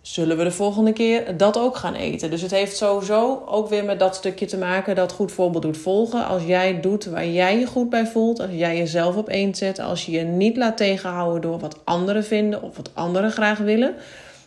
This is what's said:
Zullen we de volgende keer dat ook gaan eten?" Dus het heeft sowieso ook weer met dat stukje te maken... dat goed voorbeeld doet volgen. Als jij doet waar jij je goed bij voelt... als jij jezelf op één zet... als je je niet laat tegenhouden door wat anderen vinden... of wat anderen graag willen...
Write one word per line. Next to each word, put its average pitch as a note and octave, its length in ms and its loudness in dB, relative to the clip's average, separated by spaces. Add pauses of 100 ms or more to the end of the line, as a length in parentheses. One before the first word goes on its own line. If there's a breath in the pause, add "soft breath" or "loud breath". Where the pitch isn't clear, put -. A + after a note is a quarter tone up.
Zullen D#3+ 360 0
we E3+ 60 2
de F3 80 0
volgende G#3 420 2
keer A3+ 440 0
dat G#3 220 4
ook B3 160 0
gaan - 180 -6
eten?" - 360 -4
Dus E3 120 -4
het F#3 100 -6
heeft G3 260 0
sowieso G#3+ 680 2
ook G#3 240 -2
weer G#3 160 0
met G3 140 0
dat F#3+ 160 4
stukje F#3+ 300 -4
te F#3+ 120 -4
maken... F#3+ 380 -2
dat F3+ 160 0
goed F#3+ 200 -2
voorbeeld E3+ 320 0
doet D#3 140 -2
volgen. A3+ 500 0
Als F3+ 160 -2
jij F3+ 380 2
doet G3+ 240 0
waar E3 220 -4
jij F3+ 320 2
je B3+ 60 0
goed A#3+ 240 0
bij A3+ 160 0
voelt... A3+ 340 0
als F#3+ 120 -4
jij E3+ 260 0
jezelf E3+ 380 0
op G#3+ 140 -2
één G3 260 0
zet... F#3+ 240 -2
als - 260 -4
je E3+ 60 -6
je E3 120 0
niet G3 340 2
laat A3+ 200 0
tegenhouden F3 640 0
door E3 180 -4
wat D3+ 240 -10
anderen F#3+ 400 0
vinden... G#3 380 0
of - 160 -12
wat D3 160 -12
anderen F#3 380 0
graag G#3+ 260 2
willen... A3 380 2 (520 loud breath)